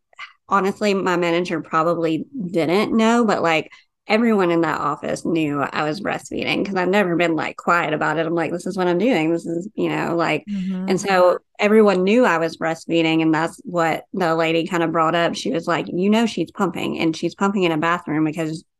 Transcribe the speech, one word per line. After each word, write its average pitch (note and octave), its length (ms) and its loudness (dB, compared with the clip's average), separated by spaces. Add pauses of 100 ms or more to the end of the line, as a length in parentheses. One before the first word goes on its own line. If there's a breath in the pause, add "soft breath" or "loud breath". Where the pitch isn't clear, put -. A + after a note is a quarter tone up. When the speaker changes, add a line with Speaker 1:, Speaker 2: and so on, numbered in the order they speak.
(500 loud breath)
Speaker 1:
honestly, G3 440 0
my F#3 240 0
manager F3 440 0
probably E3 640 0 (220)
didn't E3+ 480 0
know, A#3 300 4
but, F#3 180 0
like, D#3+ 260 0 (380 soft breath)
everyone G#3+ 440 2
in E3+ 100 2
that D#3 200 -2
office D#3 420 -4
knew D3 380 -2
I - 240 -2
was D3+ 160 -4
breastfeeding - 640 -4
'cause G3 100 -4
I've F3+ 140 0
never F#3 260 2
been, E3 220 0
like, B2+ 180 -4
quiet E3+ 380 0
about D3+ 260 0
it. D#3+ 60 0
I'm E3 100 -2
like, E3 160 -2
"This F3 140 -6
is F#3 100 -6
what F#3 120 0
I'm F3 100 2
doing. E3+ 340 2
This E3+ 140 -2
is," E3+ 300 -6
you F3 120 -2
know, D#3 300 -2
like, D#3 320 0
Speaker 2:
Mm-hmm. F#3+ 400 -4
Speaker 1:
and F#3 100 0
so F#3 380 4 (200)
everyone G#3 460 4
knew A3+ 220 4
I E3+ 120 2
was D#3+ 200 -2
breastfeeding. D#3+ 640 0
And D#3+ 120 2
that's D#3+ 300 -2
what E3 480 -2
the E3+ 240 0
lady E3 320 0
kinda E3+ 220 0
brought E3 260 0
up. E3+ 200 2
She - 160 -6
was E3+ 160 -4
like, E3+ 200 0
"You F#3 220 0
know, A3+ 160 4
she's F3+ 260 -4
pumping, - 480 -4
and E3 160 0
she's E3+ 180 -4
pumping G3 300 0
in E3+ 80 2
a D#3 60 0
bathroom D#3 480 0
because D#3+ 400 -4 (140)